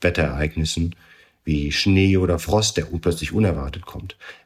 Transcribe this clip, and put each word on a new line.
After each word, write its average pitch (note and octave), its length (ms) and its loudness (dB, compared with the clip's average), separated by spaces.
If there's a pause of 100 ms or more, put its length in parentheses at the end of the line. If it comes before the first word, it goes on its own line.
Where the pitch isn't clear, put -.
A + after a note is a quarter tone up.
Wetterereignissen D#2+ 960 0 (480)
wie D2 260 0
Schnee F#2+ 460 4
oder F2+ 240 2
Frost, G#2+ 360 0
der D#2 100 -2
plötzlich D#2+ 440 -4
unerwartet E2 560 0
kommt - 300 -14 (300)